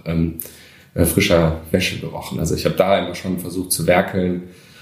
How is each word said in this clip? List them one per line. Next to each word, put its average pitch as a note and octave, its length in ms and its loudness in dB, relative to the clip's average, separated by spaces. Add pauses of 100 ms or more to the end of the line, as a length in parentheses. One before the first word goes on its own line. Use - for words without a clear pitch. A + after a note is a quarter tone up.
ähm, E2 280 0 (600)
äh, F2+ 100 4
frischer E2 560 4 (100)
Wäsche F2+ 300 0
gerochen. D#2+ 380 -8
Also D#2+ 160 0
ich D#2 120 -2
hab E2+ 100 0
da F#2+ 280 4
immer F2 100 -8
schon F2+ 240 -4
versucht F2+ 340 -6
zu E2 140 -2
werkeln F2+ 560 2 (400)